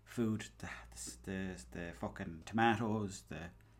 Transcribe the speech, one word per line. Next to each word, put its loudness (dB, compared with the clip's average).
food, 2
the, -8
the, -8
the, -2
the -4
fucking -6
tomatoes, 4
the -6